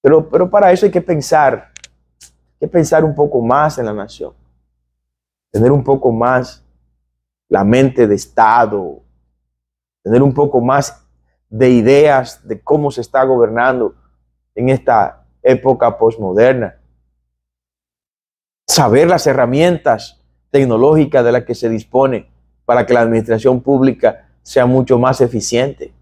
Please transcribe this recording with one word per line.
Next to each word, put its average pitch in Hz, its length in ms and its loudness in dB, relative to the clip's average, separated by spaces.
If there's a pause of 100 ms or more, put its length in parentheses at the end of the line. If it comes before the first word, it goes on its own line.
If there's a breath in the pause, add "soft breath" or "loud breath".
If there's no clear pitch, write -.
Pero, 156 260 2
pero 180 220 -2
para 202 220 4
eso 180 140 0
hay 190 60 2
que 175 100 -2
pensar, 147 720 -2 (500)
hay - 400 -20
que 151 60 -4
pensar 156 360 0
un 151 100 -4
poco 143 280 -2
más 143 360 -2
en 120 80 -6
la 104 80 -8
nación, 104 400 -14 (1160)
tener 117 200 2
un 139 120 0
poco 135 280 0
más 123 520 -4 (840)
la 98 140 0
mente 123 440 2
de 104 80 0
Estado, 107 840 -2 (1040)
tener 117 180 2
un 139 120 0
poco 143 280 0
más 135 440 -4 (440)
de 123 200 0
ideas 131 760 2
de - 140 -10
cómo 147 300 -2
se 123 100 -10
está 131 220 -2
gobernando 120 720 0 (580)
en 123 160 -4
esta 120 560 -2 (160)
época 123 560 0
posmoderna, 113 800 0 (1900)
saber 135 400 2
las 175 180 0
herramientas 135 960 -2 (300)
tecnológicas 135 760 2
de 117 60 2
las 120 120 0
que 120 120 -8
se 117 140 -4
dispone 123 640 -4 (340)
para 120 200 0
que - 80 0
la 120 80 4
administración 113 600 0
pública 131 680 0 (120)
sea 123 240 0
mucho 127 340 2
más 131 220 0
eficiente. 120 800 -4